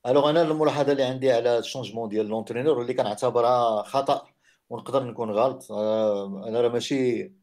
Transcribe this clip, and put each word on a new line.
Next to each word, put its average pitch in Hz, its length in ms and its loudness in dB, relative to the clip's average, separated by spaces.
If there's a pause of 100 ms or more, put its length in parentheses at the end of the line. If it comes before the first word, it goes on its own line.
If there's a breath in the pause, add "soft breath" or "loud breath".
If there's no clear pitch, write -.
الوغ، 143 240 4
أنا 165 120 4
الملاحظة 151 500 2
اللي 135 100 2
عندي 131 300 2
على 120 260 2
الشونجمون 113 500 -6
ديال 107 200 0
لونترينور، 117 500 -2
واللي 120 160 -4
كنعتبرها 117 880 2
خطأ، 135 440 -2 (440 soft breath)
ونقدر 123 340 -2
نكون 113 260 -6
غلط، 120 420 0
آه، 104 760 -2
أنا 113 120 -2
راه 120 80 4
ماشي 120 640 -2 (100)